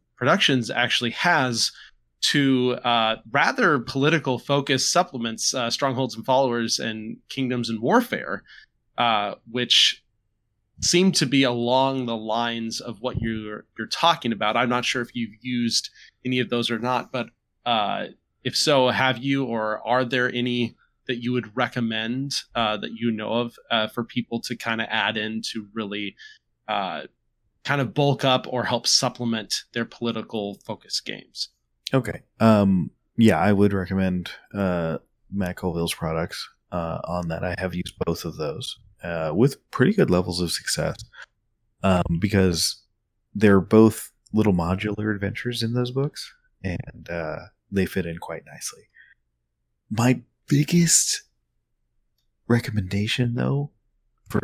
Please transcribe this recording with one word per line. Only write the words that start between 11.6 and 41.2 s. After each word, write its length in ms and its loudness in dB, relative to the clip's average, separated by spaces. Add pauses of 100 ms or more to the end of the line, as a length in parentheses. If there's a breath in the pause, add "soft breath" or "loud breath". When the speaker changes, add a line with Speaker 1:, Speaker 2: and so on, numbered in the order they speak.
Speaker 1:
the 120 -4
lines 640 -4
of 200 -12
what 200 -4
you're, 440 -6 (120)
you're 100 -8
talking 460 0
about. 240 0
I'm 120 2
not 160 0
sure 160 -2
if 120 -8
you've 280 -8
used 480 -2 (360 soft breath)
any 140 -2
of 100 -2
those 220 -2
or 80 -4
not, 320 -2
but, 160 -6 (380)
uh, 420 -2 (360)
if 140 -4
so, 320 4
have 300 2
you, 260 -2
or 420 -4
are 160 2
there 300 0
any 420 -2 (320)
that 160 -4
you 80 -2
would 240 -4
recommend, 800 -2 (220)
uh, 220 0
that 160 -8
you 180 -2
know 220 -4
of, 220 -2 (160)
uh, 160 2
for 160 -4
people 380 -6
to 140 -8
kinda 380 -4
add 220 0
in 260 -6 (120)
to 200 -10
really, 420 -8 (520 loud breath)
uh, 360 -4 (600)
kind 160 0
of 140 -2
bulk 320 2
up 240 2
or 140 -4
help 220 -2
supplement 800 -2 (100)
their 120 -2
political 720 -6 (100)
focus 340 -8
games? 500 -10 (440)
Speaker 2:
Okay. 300 -2 (160)
Um, 520 6 (240)
yeah, 240 6
I 140 4
would 180 4
recommend, 580 -2 (240)
uh, 440 0 (340)
Matt 240 -4
Colville's 380 -2
products, 520 -4 (260)
uh, 340 -4
on 240 -4
that. 160 -4
I 140 -4
have 140 -4
used 220 -8 (100)
both 200 -4
of 120 -10
those, 400 -8 (260)
uh, 320 -4
with 220 4 (120)
pretty 240 2
good 160 2
levels 320 0
of 100 -2
success, 460 -4 (840 loud breath)